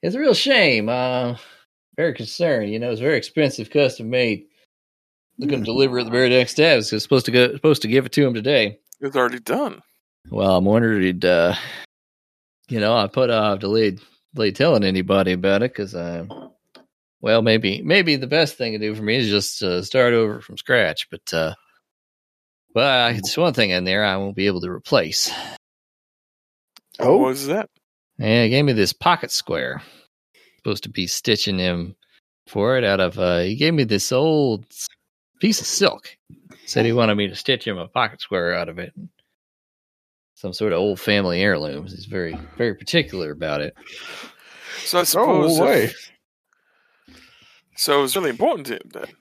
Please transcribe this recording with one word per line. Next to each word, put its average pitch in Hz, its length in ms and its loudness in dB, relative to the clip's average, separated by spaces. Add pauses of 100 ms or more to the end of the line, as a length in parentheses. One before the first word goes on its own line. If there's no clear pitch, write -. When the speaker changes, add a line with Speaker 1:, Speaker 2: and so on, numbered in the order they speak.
Speaker 1:
It's 185 140 -2
a - 20 -4
real 277 160 4
shame. 165 540 2
Uh, 123 480 -2 (600)
very 156 180 -2
concerned, 113 580 -2
you 110 80 -4
know, 120 100 -4
it's 110 100 -4
very 143 160 0
expensive, 127 540 -2
custom 127 400 0
made. 120 360 -2 (920)
They're 139 100 -4
gonna 143 120 0
Speaker 2:
Hmm. 107 40 -4
Speaker 1:
deliver 123 360 2
it 120 40 0
the 113 60 -8
very 123 180 4
next 123 260 4
day. 151 180 6
I 135 40 6
was 110 120 0
supposed 120 380 2
to - 60 -4
go, 123 220 4
supposed 147 280 2
to 113 60 -4
give 127 180 4
it 127 60 -10
to 143 140 4
him 123 80 0
today. 110 460 0 (200)
Speaker 2:
It's 139 160 -4
already 123 240 0
done. 233 400 -4 (480)
Speaker 1:
Well, 98 280 2
I'm 90 80 2
wondering, 110 380 2
he'd, 92 220 0
uh, 87 300 4 (1120)
you 117 120 -2
know, 110 160 2
I 104 100 2
put 123 240 0
off 107 300 0
delayed, 104 400 0 (340)
delayed 107 220 -2
telling 135 260 4
anybody 95 500 2
about 98 300 0
it 127 100 -2
'cause 98 220 -8
I, 85 320 -8 (960)
well, 110 220 4
maybe, 110 400 2
maybe 165 340 2
the 131 100 -6
best 147 300 0
thing 117 160 -4
to 107 60 -6
do 107 160 -4
for 107 80 -10
me 107 140 0
is 123 120 0
just, 101 340 -2
uh, 90 200 -2
start 120 320 0
over 113 260 -2
from 82 180 -20
scratch. 104 520 0
But, - 220 -12
uh, 80 220 -2 (1200)
well, 127 320 2
I, 117 60 2
it's 107 240 -6
one 156 180 2
thing 107 160 2
in 90 140 0
there 95 200 0
I 95 120 0
won't 98 200 -6
be 95 120 0
able 90 140 -2
to 87 80 -6
replace. 90 600 -2 (1700)
Speaker 3:
Oh. 160 200 4
Speaker 2:
What 131 100 2
was 139 180 -6
that? 180 240 -4 (480)
Speaker 1:
Yeah, 113 260 4
he 113 60 2
gave 135 140 2
me 139 80 2
this 107 200 2
pocket - 380 0
square. 65 520 -6 (760)
Supposed - 280 -6
to - 40 -12
be 107 180 -6
stitching 104 520 -2
him 90 360 -4 (540)
for 113 300 0
it 123 60 -2
out 98 160 2
of, 90 180 -2
uh, 90 220 2
he 92 140 -2
gave 151 200 0
me 147 100 2
this 107 260 -2
old 135 560 2 (720)
piece 214 200 2
of - 60 -8
silk. - 500 -2 (480)
Said - 200 0
he 113 80 2
wanted 113 220 2
me 101 140 -2
to 92 80 -12
stitch - 300 -4
him 98 120 -6
a 85 80 -10
pocket 113 340 -4
square 87 340 -2
out 85 140 -4
of 82 120 -12
it. 180 120 -12 (1400)
Some - 180 -10
sort 107 220 -2
of 82 60 2
old 101 200 0
family 95 400 0
heirloom. 76 460 -2
He's 92 200 -16
very, 85 300 -8 (220)
very 117 160 -2
particular 92 560 -4
about 76 320 -4
it. 76 120 -8 (1120)
Speaker 2:
So 180 160 0
I 175 40 2
suppose 175 540 2
Speaker 3:
Oh, 165 60 4
Speaker 2:
if 113 260 4
Speaker 3:
way. - 40 -14 (1800)
Speaker 2:
so 143 220 2
it 143 40 4
was 131 140 -2
really 175 140 -2
important 143 380 -2
to 117 60 -6
him - 180 -14
then. - 140 -14 (140)